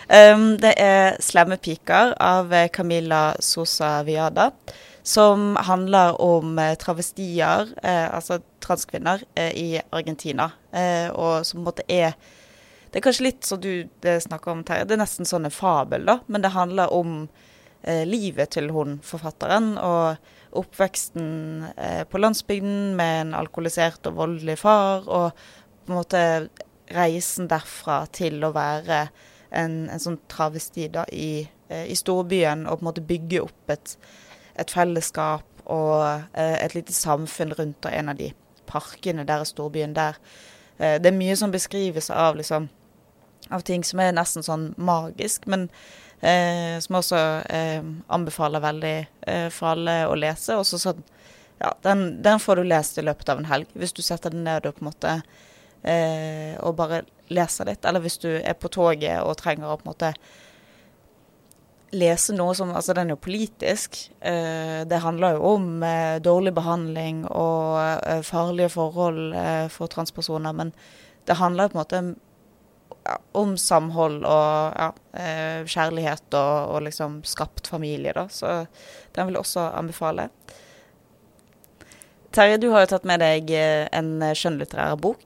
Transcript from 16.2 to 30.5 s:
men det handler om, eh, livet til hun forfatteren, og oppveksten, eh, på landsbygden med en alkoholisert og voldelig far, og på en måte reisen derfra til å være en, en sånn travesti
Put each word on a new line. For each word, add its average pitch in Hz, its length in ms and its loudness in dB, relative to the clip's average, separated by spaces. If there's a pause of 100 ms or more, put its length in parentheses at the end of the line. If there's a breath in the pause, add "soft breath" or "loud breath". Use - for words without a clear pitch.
men 208 140 -2
det 190 100 2
handler 180 400 0
om, 165 380 -2 (540 soft breath)
eh, 165 220 -2
livet 180 440 -2
til 147 200 -4
hun 143 340 -4
forfatteren, 190 720 -2
og 165 400 0 (360 soft breath)
oppveksten, 160 1200 -6
eh, 165 280 -6
på - 120 -6
landsbygden 202 800 -2
med 160 320 0
en 156 60 -8
alkoholisert 165 760 -4
og 165 80 -6
voldelig 160 420 -4
far, 196 500 4
og 175 260 0 (520 soft breath)
på - 40 -10
en 180 80 -2
måte 170 520 0 (420)
reisen 175 560 0
derfra 156 640 -2
til 151 300 -4
å 156 120 0
være 151 560 -2 (420 soft breath)
en, 160 380 -4
en 165 100 -10
sånn 170 180 -6 (120)
travesti 156 640 -6